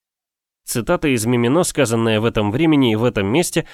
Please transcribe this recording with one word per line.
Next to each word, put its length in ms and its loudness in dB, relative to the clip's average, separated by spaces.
Цитата 500 -2
из 120 -2
Мимино, 360 2
сказанная 560 0
в 60 -2
этом 260 0
времени 400 2
и 60 0
в 80 0
этом 240 0
месте, 460 -2